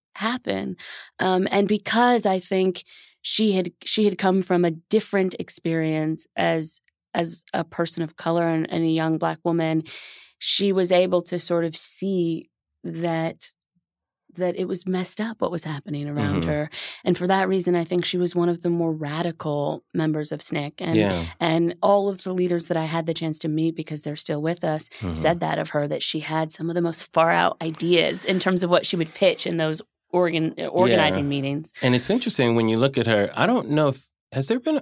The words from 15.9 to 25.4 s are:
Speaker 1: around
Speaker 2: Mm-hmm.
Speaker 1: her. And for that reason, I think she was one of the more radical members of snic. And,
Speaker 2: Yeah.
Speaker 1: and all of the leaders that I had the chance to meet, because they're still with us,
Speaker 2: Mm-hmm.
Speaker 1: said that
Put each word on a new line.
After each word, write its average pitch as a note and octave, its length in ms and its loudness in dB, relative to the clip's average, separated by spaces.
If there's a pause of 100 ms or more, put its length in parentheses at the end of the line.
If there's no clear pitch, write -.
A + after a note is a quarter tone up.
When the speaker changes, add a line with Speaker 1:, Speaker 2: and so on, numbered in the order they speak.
Speaker 1:
around D3 320 0
Speaker 2:
Mm-hmm. E3 80 -2
Speaker 1:
her. D3+ 200 -2 (360)
And F3 120 2
for F3+ 80 -4
that F#3+ 220 2
reason, F#3 260 0
I E3+ 120 0
think F3 180 -2
she F3+ 140 -2
was F3 180 0
one F3 140 2
of E3+ 140 -2
the F3 60 0
more E3+ 220 0
radical D3+ 1000 -4
members D#3 400 -2
of D3+ 80 -8
snic. D3 380 -6
And, B3+ 180 0
Speaker 2:
Yeah. F#2 300 2 (120)
Speaker 1:
and E3+ 420 0
all G3+ 280 4
of F#3+ 140 -8
the F#3 100 -6
leaders F3 340 0
that E3+ 80 -2
I D#3+ 80 0
had D#3+ 220 -2
the E3 80 -2
chance D#3+ 260 -4
to - 80 -4
meet, D#3+ 300 0
because D#3 240 -8
they're D3+ 160 -6
still D3 240 -4
with E3 240 -2
us, D#3 240 -2 (100)
Speaker 2:
Mm-hmm. F2+ 140 -4
Speaker 1:
said D#3 260 2
that D#3+ 180 -2